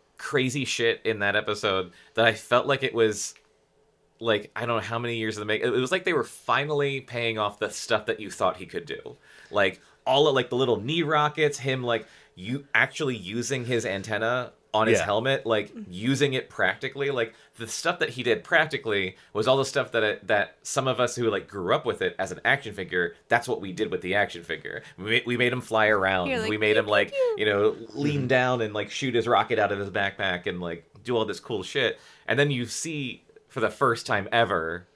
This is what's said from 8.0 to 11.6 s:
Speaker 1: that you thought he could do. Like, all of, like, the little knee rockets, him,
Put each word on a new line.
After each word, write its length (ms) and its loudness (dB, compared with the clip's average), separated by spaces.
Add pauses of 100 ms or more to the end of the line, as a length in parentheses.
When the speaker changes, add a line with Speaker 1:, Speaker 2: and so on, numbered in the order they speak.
Speaker 1:
that 160 -2
you 100 -10
thought 260 0
he 80 -12
could 200 -8
do. 320 -12 (340)
Like, 300 2 (240)
all 220 6
of, 80 4
like, 140 2
the 60 -2
little 240 2
knee 240 -2
rockets, 560 0
him, 240 -2